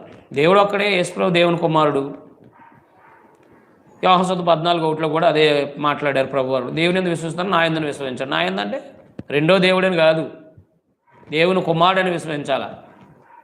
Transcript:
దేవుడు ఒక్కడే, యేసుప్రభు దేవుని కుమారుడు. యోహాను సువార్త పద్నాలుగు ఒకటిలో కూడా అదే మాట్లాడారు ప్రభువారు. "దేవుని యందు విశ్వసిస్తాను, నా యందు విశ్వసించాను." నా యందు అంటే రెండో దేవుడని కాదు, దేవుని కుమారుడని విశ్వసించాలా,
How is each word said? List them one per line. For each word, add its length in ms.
దేవుడు 280
ఒక్కడే, 300
యేసుప్రభు 400
దేవుని 260
కుమారుడు. 680
యోహాను 200
సువార్త 180
పద్నాలుగు 440
ఒకటిలో 220
కూడా 200
అదే 500
మాట్లాడారు 480
ప్రభువారు. 440
"దేవుని 280
యందు 100
విశ్వసిస్తాను, 400
నా 160
యందు 160
విశ్వసించాను." 500
నా 120
యందు 180
అంటే 340
రెండో 280
దేవుడని 380
కాదు, 340
దేవుని 320
కుమారుడని 480
విశ్వసించాలా, 760